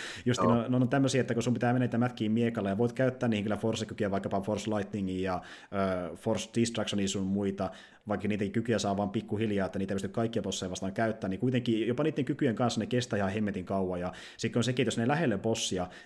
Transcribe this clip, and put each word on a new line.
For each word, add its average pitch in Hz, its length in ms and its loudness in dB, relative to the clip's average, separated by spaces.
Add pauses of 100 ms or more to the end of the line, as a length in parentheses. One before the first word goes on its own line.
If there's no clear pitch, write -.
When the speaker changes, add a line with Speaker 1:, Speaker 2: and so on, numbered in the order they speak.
(260)
Speaker 1:
just 123 180 2
Speaker 2:
Joo. 120 100 6
Speaker 1:
no, 117 140 2
no, 127 120 2
no 127 80 4
tämmösiä, 135 340 4
että 113 120 -2
kun 113 100 2
sun 123 100 2
pitää 120 200 2
mennä 127 120 2
niitä 117 120 -2
mätkiä 117 320 0
miekalla, 113 400 2
ja 98 80 0
voit 117 160 2
käyttää 127 360 2
niihin 107 140 2
kyllä 104 140 0
force-kykyjä, 107 540 -2
vaikkapa 98 300 0
Force 104 300 -2
Lightningia 95 600 -2
ja, 90 100 -2 (680)
ö, 82 40 -10
Force 104 400 -2
Distractionia 107 520 2
sun 98 180 -2
muita, 98 460 0 (360)
vaikka 104 200 -2
niitä 104 180 0
kykyjä 110 340 2
saa 101 180 0
vaan 101 120 2
pikkuhiljaa, 104 560 0
että 95 140 -4
niitä 98 140 -2
ei - 20 0
pysty 95 120 -2
kaikkia 113 340 -2
bosseja 95 280 -4
vastaan 95 240 -4
käyttämään, 110 360 -2
niin 92 100 -2
kuitenkin 117 480 2
jopa 123 160 0
niiden 151 220 0
kykyjen 135 300 0
kanssa 120 240 2
ne 101 60 0
kestää 120 320 0
ihan 98 140 2
hemmetin 98 340 -2
kauan, 92 340 0
ja 87 140 -4 (240)
sit 117 160 -2
kun 120 60 2
on 113 40 4
sekin, 127 200 0
että 113 40 2
jos 110 100 0
ne 117 100 0
lähelle 143 300 2
bossia, 95 500 -2 (180)